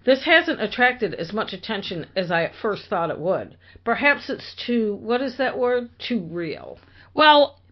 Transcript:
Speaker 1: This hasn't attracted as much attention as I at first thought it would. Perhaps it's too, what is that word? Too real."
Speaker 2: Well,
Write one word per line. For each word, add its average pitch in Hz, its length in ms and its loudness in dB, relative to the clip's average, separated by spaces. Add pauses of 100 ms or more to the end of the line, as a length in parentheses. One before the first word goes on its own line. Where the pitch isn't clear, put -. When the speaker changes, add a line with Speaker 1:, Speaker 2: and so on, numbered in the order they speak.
Speaker 1:
This 262 200 4
hasn't 330 360 2
attracted 247 540 0
as 160 180 -8
much 208 200 -4
attention 196 540 -8 (100)
as 180 140 -2
I 170 140 2
at 147 160 -6
first 202 280 -4
thought 165 220 -2
it - 80 -6
would. 151 380 -2 (280)
Perhaps 277 440 0
it's - 260 -10 (120)
too, 220 340 0
what 240 220 -2
is 262 160 -6
that 262 200 -2
word? 247 300 0 (120)
Too 208 300 -4
real." 160 480 -10 (360)
Speaker 2:
Well, 294 440 6 (140)